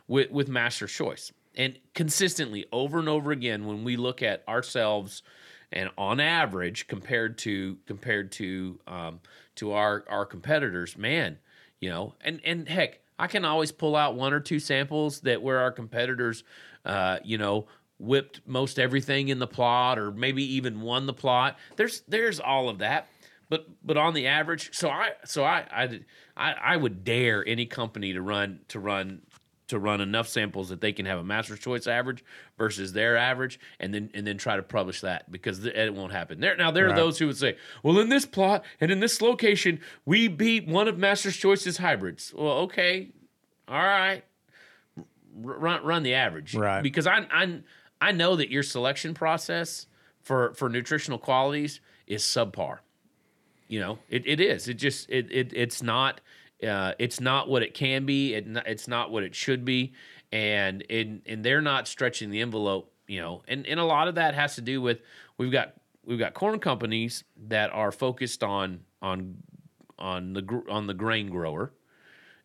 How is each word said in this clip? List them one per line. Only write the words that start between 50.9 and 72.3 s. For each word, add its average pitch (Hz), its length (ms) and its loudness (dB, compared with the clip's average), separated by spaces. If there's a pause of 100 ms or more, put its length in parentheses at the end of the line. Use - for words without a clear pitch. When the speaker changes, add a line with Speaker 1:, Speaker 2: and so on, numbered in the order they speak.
Speaker 1:
qualities 143 600 2 (280)
is 104 160 -4
subpar. 92 560 -2 (880)
You 110 140 -4
know, 104 180 -6 (100)
it, 127 160 0
it 147 160 2
is. 160 260 2
It 123 80 -4
just, 131 360 -2
it, 123 200 0
it, 127 220 -2
it's 120 300 -2
not, 123 380 0 (460)
uh, 98 300 0
it's 120 220 -2
not 131 280 2
what 123 140 2
it - 140 -2
can 135 320 0
be. 139 260 0
It 107 140 -4
n-, 117 180 -4
it's 110 220 -8
not 117 240 -2
what 110 100 0
it 90 140 -6
should 135 280 -2
be. 127 300 0 (380)
And, 104 580 0
and, 110 380 -4
and 110 180 -6
they're 139 160 4
not 139 260 0
stretching 120 440 -4
the 107 100 -2
envelope, 104 500 -2 (160)
you 95 140 -6
know, 85 260 -8
and, 135 200 -6
and 156 120 -2
a 170 40 2
lot 160 240 4
of 175 80 -2
that 160 180 2
has 143 220 0
to 123 60 -10
do 131 200 -2
with, 120 200 2 (360)
we've 127 140 -2
got, 127 220 2 (300)
we've 120 140 -4
got - 160 -2
corn 214 260 0
companies 113 640 -2 (240)
that 107 240 2
are 104 200 0
focused 127 520 -2
on, 98 360 -2 (240)
on, 92 320 -4 (640)
on 92 340 -6
the 98 80 -4
gr-, 113 260 -6
on 104 200 -4
the 98 80 -4
grain 107 340 0
grower, 87 420 -4 (720)